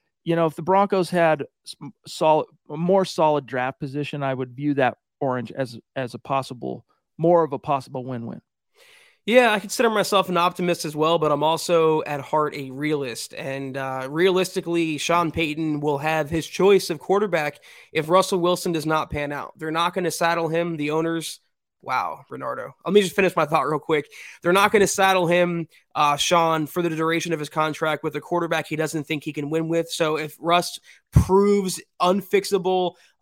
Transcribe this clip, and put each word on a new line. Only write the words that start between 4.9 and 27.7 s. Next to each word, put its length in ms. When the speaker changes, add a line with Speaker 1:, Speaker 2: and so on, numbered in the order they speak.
Speaker 1:
Orange, 320
as, 280
as 180
a 60
possible, 680
more 260
of 80
a 60
possible 480
win-win. 340
Speaker 2:
Yeah, 260
I 80
consider 300
myself 400
an 80
optimist 480
as 100
well, 220
but 140
I'm 100
also 640
at 180
heart 320
a 160
realist. 640
And, 420
uh, 360
realistically, 880
Sean 320
Payton 480
will 180
have 320
his 160
choice 460
of 80
quarterback 600
if 180
Russell 300
Wilson 340
does 120
not 240
pan 220
out. 260
They're 140
not 240
gonna 160
saddle 380
him, 280
the 140
owners. 480
Wow, 460
Renardo. 420
Let 100
me 80
just 140
finish 200
my 100
thought 220
real 120
quick. 300
They're 100
not 200
gonna 160
saddle 400
him, 400
uh, 240
Sean, 480
for 160
the 80
duration 440
of 60
his 100
contract 540